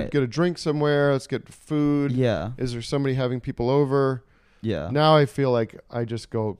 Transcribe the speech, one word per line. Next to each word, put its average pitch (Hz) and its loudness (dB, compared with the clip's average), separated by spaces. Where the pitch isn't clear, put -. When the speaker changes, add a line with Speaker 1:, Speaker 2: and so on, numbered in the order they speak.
Speaker 1:
get, - -6
get 143 2
a 127 0
drink 165 0
somewhere, 147 2
let's 135 -2
get - -6
food. 147 -2
Speaker 2:
Yeah. 110 0
Speaker 1:
Is 127 -4
there 117 -8
somebody 139 -2
having 127 -2
people 120 -4
over? 135 2
Speaker 2:
Yeah. 90 -4
Speaker 1:
Now 156 6
I 147 6
feel 135 0
like 117 0
I 120 -4
just 113 -8
go 107 -4